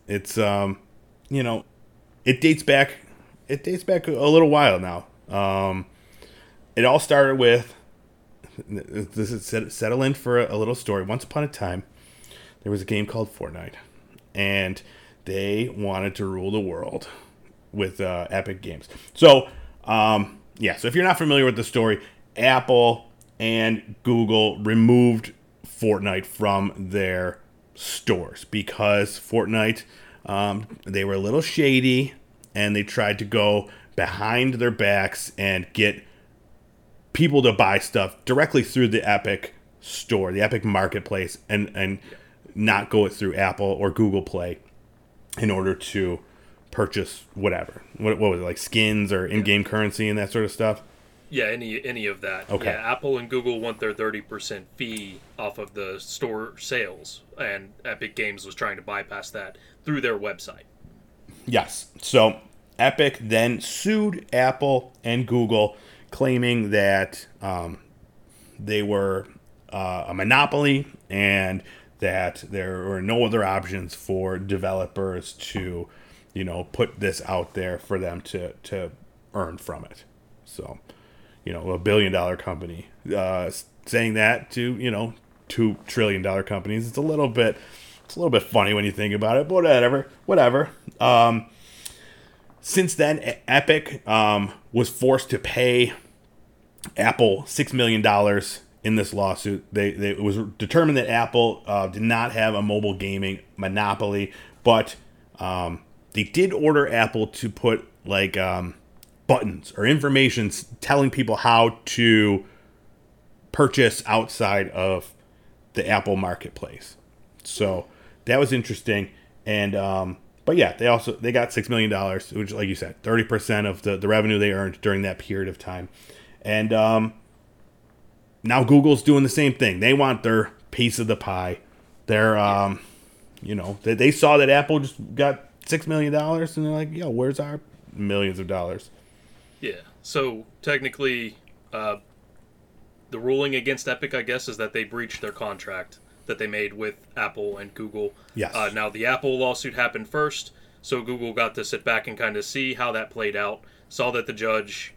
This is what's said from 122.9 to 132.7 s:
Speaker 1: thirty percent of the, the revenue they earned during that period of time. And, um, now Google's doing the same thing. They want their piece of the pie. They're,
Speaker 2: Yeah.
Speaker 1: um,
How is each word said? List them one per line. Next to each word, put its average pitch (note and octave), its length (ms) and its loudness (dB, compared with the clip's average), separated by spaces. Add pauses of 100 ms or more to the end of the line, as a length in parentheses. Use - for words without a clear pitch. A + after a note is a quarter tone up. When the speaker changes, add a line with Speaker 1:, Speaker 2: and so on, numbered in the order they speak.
Speaker 1:
thirty A2+ 220 2
percent G#2 420 -2
of F#2+ 160 -6
the, G2+ 140 -2
the G2+ 120 -2
revenue G#2+ 300 4
they G2+ 140 4
earned F#2+ 280 -4
during G2 220 0
that F#2+ 160 -6
period G2 300 -6
of F2+ 100 -10
time. F2+ 300 -12 (540)
And, G#2+ 300 0
um, A2 420 2 (1300)
now B2 220 4
Google's C#3+ 380 8
doing C#3+ 200 6
the C3 60 4
same C#3 260 2
thing. G2 260 0
They A#2+ 140 6
want C3+ 300 2
their A2+ 260 2 (220)
piece A#2+ 260 0
of A2+ 80 -2
the A2 100 0
pie. F#2 420 -6 (480)
They're, A2 280 4
Speaker 2:
Yeah. G2+ 300 2
Speaker 1:
um, G2 160 -4 (600)